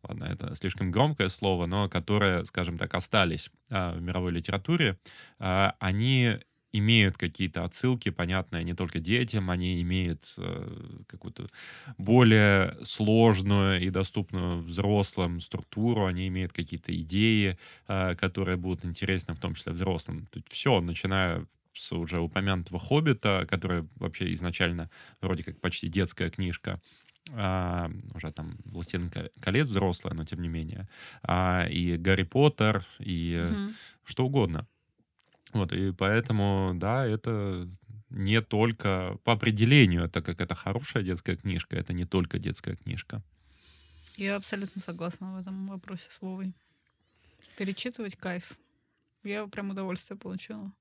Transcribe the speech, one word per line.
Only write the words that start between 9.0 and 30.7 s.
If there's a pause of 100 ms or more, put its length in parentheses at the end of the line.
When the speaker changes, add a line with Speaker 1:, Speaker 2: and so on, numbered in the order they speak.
Speaker 1:
детям,
они
имеют,
э,
какую-то (520)
более
сложную
и
доступную
взрослым
структуру,
они
имеют
какие-то
идеи, (300)
э,
которые
будут
интересны,
в
том
числе
взрослым.
Тут
все,
начиная (280)
с
уже
упомянутого
«Хоббита»,
который
вообще
изначально (320)
вроде
как
почти
детская
книжка, (520)
а, (240)
уже
там
«Властелин
ко-, (100)
колец»
взрослая,
но
тем
не
менее, (360)